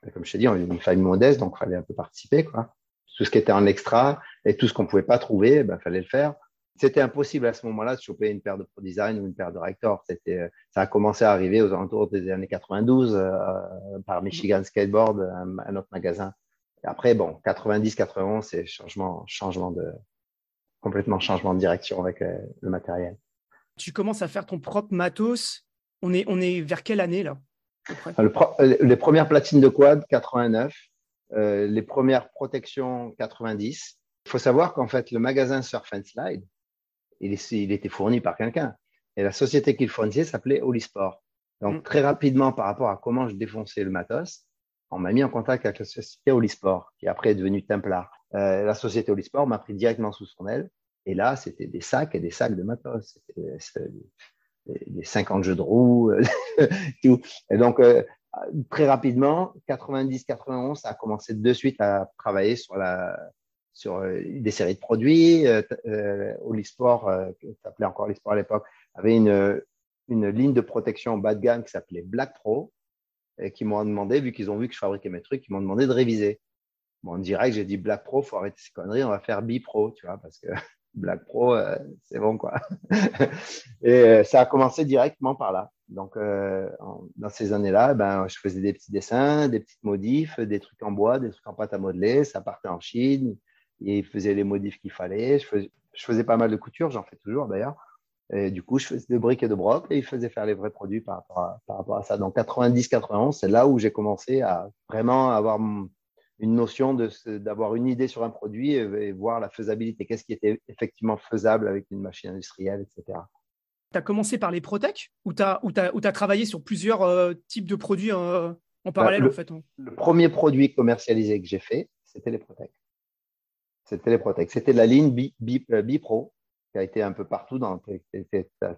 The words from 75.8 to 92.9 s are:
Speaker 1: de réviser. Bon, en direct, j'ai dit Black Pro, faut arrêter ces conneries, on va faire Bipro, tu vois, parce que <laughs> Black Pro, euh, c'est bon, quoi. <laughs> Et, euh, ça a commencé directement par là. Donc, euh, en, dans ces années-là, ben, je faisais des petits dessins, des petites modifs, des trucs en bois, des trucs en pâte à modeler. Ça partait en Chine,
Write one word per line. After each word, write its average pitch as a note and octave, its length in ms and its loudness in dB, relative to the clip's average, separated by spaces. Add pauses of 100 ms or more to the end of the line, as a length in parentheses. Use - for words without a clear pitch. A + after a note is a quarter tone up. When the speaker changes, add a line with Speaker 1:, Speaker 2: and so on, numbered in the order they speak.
Speaker 1:
de B2+ 60 0
réviser. A2 480 0 (640)
Bon, F2 100 -14
en F2 60 -8
direct, G2 360 -2
j'ai G#2 100 -4
dit G2 140 -6
Black G2 260 -4
Pro, C#3 180 -2
faut B2 140 -10
arrêter G2 220 -8
ces - 140 -20
conneries, G#2 320 -4
on A#2+ 60 -2
va G2+ 100 -4
faire G#2+ 220 -4
Bipro, A2+ 500 -4
tu - 140 -20
vois, F#2+ 120 -12
parce E2 200 -20
que E2+ 100 -16
<laughs> - 340 -12 (120)
Black F#2 300 -6
Pro, A#2+ 300 2
euh, G2 240 -2 (240)
c'est - 160 -12
bon, A2 180 0
quoi. - 180 -8 (360)
<laughs> - 920 -2
Et, A#2+ 100 6
euh, A2+ 320 10
ça C3 160 6
a B2 60 6
commencé C3+ 380 2
directement C3+ 500 2
par A#2 180 -4
là. F#2 180 -6 (160)
Donc, F#2+ 300 -12
euh, G2 520 -4 (120)
en, G2+ 240 -14 (120)
dans G#2+ 120 -10
ces G2+ 240 -4
années-là, G#2 420 4
ben, G2 320 0
je - 120 -12
faisais F#2+ 220 -6
des G2 120 0
petits - 180 -12
dessins, C#3 580 0
des A2+ 120 0
petites - 240 -20
modifs, A2+ 560 -2
des G#2 180 -4
trucs - 240 -16
en G#2+ 80 -8
bois, A2 300 2
des A#2+ 100 -6
trucs - 160 -20
en G#2+ 80 -16
pâte G#2+ 180 -8
à G2+ 60 -6
modeler. G2 460 2
Ça G2 160 -8
partait - 280 -12
en F2 120 -8
Chine, B2+ 560 -2 (440)